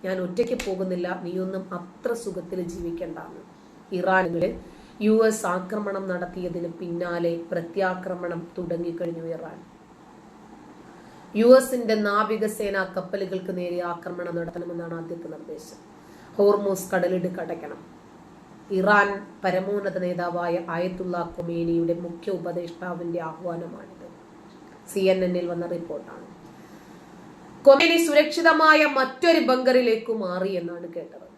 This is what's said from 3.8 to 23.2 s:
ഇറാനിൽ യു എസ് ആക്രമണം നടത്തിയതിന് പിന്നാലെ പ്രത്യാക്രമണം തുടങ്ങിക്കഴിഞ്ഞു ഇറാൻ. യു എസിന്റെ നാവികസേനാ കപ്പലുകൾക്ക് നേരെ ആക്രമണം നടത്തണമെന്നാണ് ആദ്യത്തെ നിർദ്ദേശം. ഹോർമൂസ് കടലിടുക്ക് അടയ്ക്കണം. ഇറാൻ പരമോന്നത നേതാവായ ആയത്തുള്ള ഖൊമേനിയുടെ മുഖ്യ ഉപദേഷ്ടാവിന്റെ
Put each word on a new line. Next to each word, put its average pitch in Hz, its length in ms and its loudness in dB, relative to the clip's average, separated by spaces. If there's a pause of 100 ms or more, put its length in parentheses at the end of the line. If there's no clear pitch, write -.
ഇറാനിൽ 185 680 0 (420)
യു 220 260 6
എസ് 214 180 0
ആക്രമണം 196 640 -4
നടത്തിയതിന് 175 640 -6
പിന്നാലെ 170 680 -4 (120)
പ്രത്യാക്രമണം 175 960 -4 (100)
തുടങ്ങിക്കഴിഞ്ഞു 170 680 -6
ഇറാൻ. 165 380 -10 (1700)
യു 220 100 4
എസിന്റെ 247 500 8
നാവികസേനാ 208 1040 0
കപ്പലുകൾക്ക് 185 600 -6
നേരെ 175 240 -4
ആക്രമണം 175 540 -8
നടത്തണമെന്നാണ് 170 580 -8
ആദ്യത്തെ 165 340 -10
നിർദ്ദേശം. 151 500 -14 (580)
ഹോർമൂസ് 202 560 2
കടലിടുക്ക് 180 480 0
അടയ്ക്കണം. 165 600 -12 (720)
ഇറാൻ 196 560 4 (160)
പരമോന്നത 196 540 0
നേതാവായ 175 640 -2 (100)
ആയത്തുള്ള 175 680 -4
ഖൊമേനിയുടെ 170 540 0
മുഖ്യ 170 380 -6
ഉപദേഷ്ടാവിന്റെ 170 920 -6